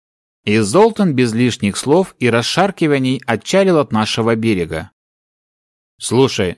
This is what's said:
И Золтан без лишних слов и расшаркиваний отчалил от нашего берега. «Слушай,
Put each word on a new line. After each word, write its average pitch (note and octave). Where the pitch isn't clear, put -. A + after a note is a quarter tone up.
И G#2
Золтан F3
без B2
лишних A2
слов E3+
и B2
расшаркиваний C3+
отчалил F3+
от C#3
нашего A2
берега. F2+
«Слушай, A2+